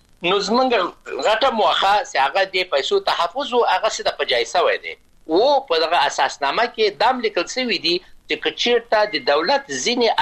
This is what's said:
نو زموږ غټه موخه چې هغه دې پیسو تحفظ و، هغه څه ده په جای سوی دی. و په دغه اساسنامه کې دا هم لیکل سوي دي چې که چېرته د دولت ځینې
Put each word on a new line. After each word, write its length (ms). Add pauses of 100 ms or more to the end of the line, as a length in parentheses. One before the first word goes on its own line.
(220)
نو 180
زموږ 280 (580)
غټه 240
موخه 440 (100)
چې 120
هغه 280
دې 300
پیسو 260
تحفظ 520
و، 120
هغه 240
څه 140
ده 160
په 60
جای 200
سوی 400
دی. 100 (320)
و 140 (200)
په 180
دغه 180 (100)
اساسنامه 600
کې 340
دا 100
هم 100
لیکل 260
سوي 320
دي 180 (320)
چې 60 (100)
که 60
چېرته 600
د 200
دولت 340
ځینې 420 (140)